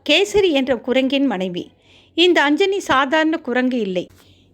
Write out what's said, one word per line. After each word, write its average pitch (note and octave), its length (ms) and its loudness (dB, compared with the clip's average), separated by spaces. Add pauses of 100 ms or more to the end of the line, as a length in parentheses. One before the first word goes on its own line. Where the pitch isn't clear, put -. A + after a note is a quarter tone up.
கேசரி G4 420 2
என்ற C4+ 260 0
குரங்கின் C4 500 0
மனைவி. F#3 440 -6 (440)
இந்த E4 360 2
அஞ்சனி G4 260 0
சாதாரண D#4 640 0
குரங்கு B3+ 400 -2
இல்லை, F#3 280 -4 (480)